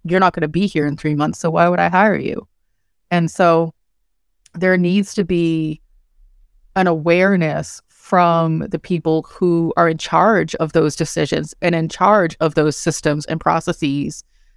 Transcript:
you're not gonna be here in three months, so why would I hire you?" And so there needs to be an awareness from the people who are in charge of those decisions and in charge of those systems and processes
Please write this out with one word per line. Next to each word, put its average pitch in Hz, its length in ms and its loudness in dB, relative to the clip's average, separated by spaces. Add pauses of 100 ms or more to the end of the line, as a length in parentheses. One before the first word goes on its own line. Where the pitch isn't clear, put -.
you're 180 160 2
not 180 120 2
gonna 156 140 -2
be 170 180 -2
here 151 220 -2
in 147 100 -4
three 151 180 -2
months, 151 220 -2
so 165 140 -4
why 170 160 2
would 175 120 0
I 170 100 0
hire 185 280 2
you?" - 300 -8 (640)
And 170 180 0
so 165 440 2 (800)
there 185 240 2
needs 180 380 0
to 202 100 -2
be 165 560 -2 (920)
an 185 120 2
awareness 170 1000 0
from 165 680 2
the - 200 -6
people 160 440 -2
who 170 540 -2
are 170 100 4
in 160 100 -2
charge 170 580 0
of 156 180 -4
those 156 220 2
decisions 156 680 -4
and 175 140 0
in 165 120 -2
charge 185 520 2
of 156 160 0
those 151 220 2
systems 151 480 -2
and 160 140 -4
processes 160 840 -2 (340)